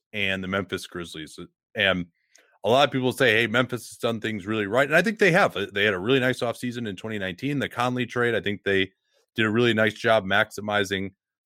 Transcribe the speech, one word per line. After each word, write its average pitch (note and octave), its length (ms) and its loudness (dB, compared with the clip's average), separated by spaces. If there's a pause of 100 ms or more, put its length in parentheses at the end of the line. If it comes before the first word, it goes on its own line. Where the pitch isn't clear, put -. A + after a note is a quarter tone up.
(140)
and F#2+ 280 -2
the F#2 60 -8
Memphis F#2+ 400 -4
Grizzlies. E2+ 500 -12 (380)
And F#2+ 300 2 (580)
a G2 60 0
lot C#3 180 6
of B2+ 60 -4
people B2+ 180 0
say, A#2+ 220 4
"Hey, A2+ 140 2
Memphis B2 420 -2
has - 80 -18
done A2+ 240 -4
things G#2+ 260 -6
really G#2+ 180 -2
right." A#2+ 220 2
And D3 80 0
I F3 60 4
think G#3+ 180 -2
they F#3 140 4
have. F3+ 240 2 (160)
They G2+ 100 0
had G#2 100 4
a F2+ 60 -2
really B2 220 2
nice B2+ 180 0
offseason A#2+ 480 -6
in G2+ 80 -8
twenty A2 240 -8
nineteen, G2 400 -6
the G#2+ 80 -2
Conley B2 380 -2
trade. A#2+ 280 -2
I G#2+ 60 0
think G2 240 -6
they F#2+ 280 0 (440)
did A2+ 100 2
a G#2+ 60 2
really A#2 220 4
nice G#2+ 220 2
job A2 300 2
maximizing G2 840 -2 (340)